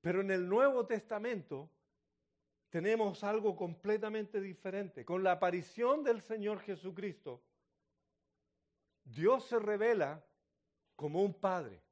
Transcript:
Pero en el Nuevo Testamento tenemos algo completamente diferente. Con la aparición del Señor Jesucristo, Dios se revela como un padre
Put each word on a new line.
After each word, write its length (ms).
Pero 180
en 120
el 180
Nuevo 360
Testamento 840
tenemos 540
algo 320
completamente 880
diferente. 640
Con 180
la 100
aparición 720
del 180
Señor 380
Jesucristo, 840
Dios 420
se 140
revela 640
como 240
un 120
padre 480